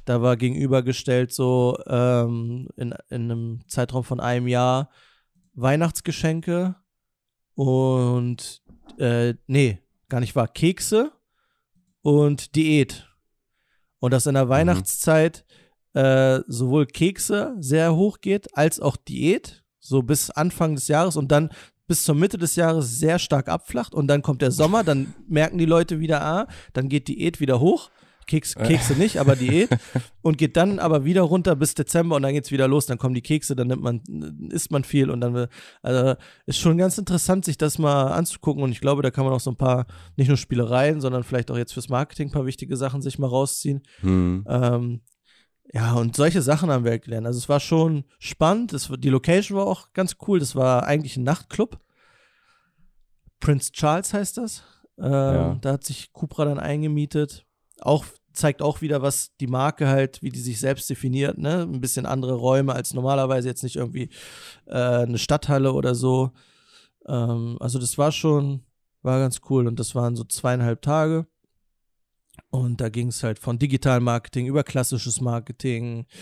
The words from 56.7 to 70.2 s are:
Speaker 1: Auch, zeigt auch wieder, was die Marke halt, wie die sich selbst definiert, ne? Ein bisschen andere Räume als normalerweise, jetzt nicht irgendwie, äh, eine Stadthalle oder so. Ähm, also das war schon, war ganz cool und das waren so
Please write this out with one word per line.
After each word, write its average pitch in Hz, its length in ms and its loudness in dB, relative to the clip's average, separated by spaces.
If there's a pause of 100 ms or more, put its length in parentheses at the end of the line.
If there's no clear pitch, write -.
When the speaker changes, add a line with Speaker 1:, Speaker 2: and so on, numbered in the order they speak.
Speaker 1:
Auch, 143 240 2 (260)
zeigt - 300 -2
auch 147 200 -2
wieder, 147 200 -2
was - 360 -4
die 139 100 -6
Marke 135 400 -2
halt, 135 340 2
wie 135 80 -8
die 127 100 -10
sich 120 200 -8
selbst 135 300 -4
definiert, 139 480 -2
ne? 170 260 -2
Ein 151 180 -6
bisschen 127 240 -4
andere 131 300 -4
Räume 131 380 2
als 123 200 -6
normalerweise, 131 560 0
jetzt 120 140 -8
nicht 123 120 -8
irgendwie, 123 340 -6 (560)
äh, - 80 -12 (300)
eine 120 140 -2
Stadthalle 139 560 0
oder 135 220 0
so. 127 360 2 (760)
Ähm, 117 520 -2
also 131 200 -4
das 120 180 -6
war 147 140 2
schon, 143 520 0 (380)
war 127 180 0
ganz 131 300 -2
cool 127 180 2
und 117 120 -4
das 117 160 -8
waren 120 200 -2
so 117 80 -6